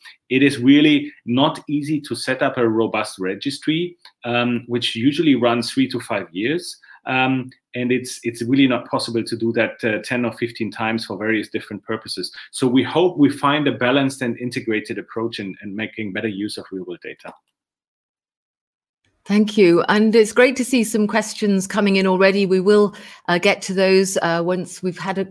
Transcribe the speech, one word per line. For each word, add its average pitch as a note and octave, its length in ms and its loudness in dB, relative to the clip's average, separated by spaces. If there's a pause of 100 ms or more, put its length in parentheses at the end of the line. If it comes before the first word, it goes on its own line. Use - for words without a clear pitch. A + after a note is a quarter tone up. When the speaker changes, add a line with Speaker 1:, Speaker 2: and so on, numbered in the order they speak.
(300)
Speaker 1:
it C3 140 2
is C3 140 2
really C#3+ 560 4 (120)
not C#3 440 0
easy D3 320 -2
to C#3+ 120 -8
set C3 280 -4
up C3+ 160 -2
a A#2+ 100 2
robust A2 520 -2
registry, C#3+ 760 -4 (300)
um, A#2+ 420 -2
which A#2+ 260 -4
usually C#3+ 420 2
runs A#2 360 0
three C3 180 0
to - 120 -6
five G2 300 -6
years. B2+ 460 -4 (280)
Um, C3 440 0 (260)
and B2 160 -2
it's, B2+ 320 -4
it's A#2 200 -6
really C3+ 240 4
not A#2+ 220 0
possible A#2 360 -2
to - 100 -6
do A2+ 180 -2
that, A2 300 -2
uh, G#2+ 200 0
ten B2 200 -2
or A#2 80 -2
fifteen A2+ 400 -6
times A2+ 340 -4
for G2+ 120 -8
various G#2+ 320 -2
different - 340 -8
purposes. - 500 -8 (180)
So - 140 -2
we C3 160 4
hope E3+ 360 2
we C#3+ 120 6
find C#3+ 380 0
a C3+ 60 0
balanced C3 480 0
and A#2+ 160 -4
integrated A2+ 600 -4
approach A2+ 420 -6
in, F#2+ 220 -8
in G2+ 140 -12
making G#2 380 -8
better G#2+ 160 -4
use G2+ 280 -6
of - 140 -12
real F#2 140 -8
world F2 180 -12
data. E2+ 300 -16 (1900)
Speaker 2:
Thank G#3 320 2
you. E3+ 320 6
And G#3+ 260 4
it's G#3+ 180 4
great C4 240 4
to B3+ 80 -2
see A#3+ 180 2
some G#3 240 0
questions G#3 580 0
coming G3+ 300 2
in F#3+ 120 2
already. F#3+ 380 4
We F#3 140 2
will, G#3 360 4 (320)
uh, F3 100 2
get F#3 260 2
to G3 100 -6
those, F#3+ 480 4
uh, E3+ 240 0
once F3+ 380 -6
we've F#3 160 -4
had F3+ 180 -4
a, F#3+ 140 -4